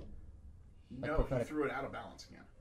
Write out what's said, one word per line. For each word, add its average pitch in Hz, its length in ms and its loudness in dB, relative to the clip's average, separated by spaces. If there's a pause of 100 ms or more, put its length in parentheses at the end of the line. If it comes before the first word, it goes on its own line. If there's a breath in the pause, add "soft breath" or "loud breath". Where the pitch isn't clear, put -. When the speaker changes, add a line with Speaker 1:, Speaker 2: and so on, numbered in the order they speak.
(920)
Speaker 1:
No, 135 160 -2
he 151 80 4
Speaker 2:
prophetic 135 320 6
Speaker 1:
threw 151 180 4
it 127 60 4
out 135 140 0
of - 60 -4
balance - 380 -8
again. - 140 -16 (180)